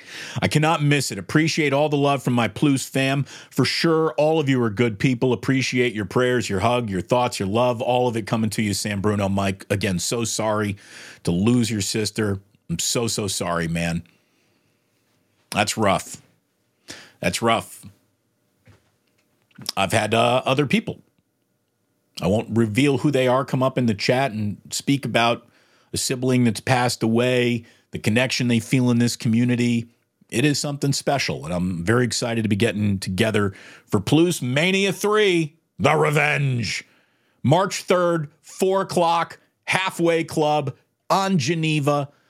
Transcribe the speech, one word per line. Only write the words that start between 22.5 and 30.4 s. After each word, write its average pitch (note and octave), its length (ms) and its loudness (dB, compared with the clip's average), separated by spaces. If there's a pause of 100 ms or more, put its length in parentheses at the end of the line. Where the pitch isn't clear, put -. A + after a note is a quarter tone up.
reveal B2 400 2
who D3+ 140 0
they C3 180 2
are, C3 160 2
come C3 180 -2
up C3 140 0
in B2 80 0
the A2+ 80 2
chat C3 380 0
and G#2 260 -6 (140)
speak C#3 340 -2
about A#2 420 0 (460)
a A2 40 -4
sibling B2+ 460 2
that's A2+ 160 2
passed B2 420 0
away, A#2+ 600 2 (280)
the - 80 -10
connection B2 500 0
they A#2 100 4
feel B2 320 2
in A#2+ 80 4
this A#2+ 160 2
community. A#2+ 720 0 (420)
It A#2+ 140 -2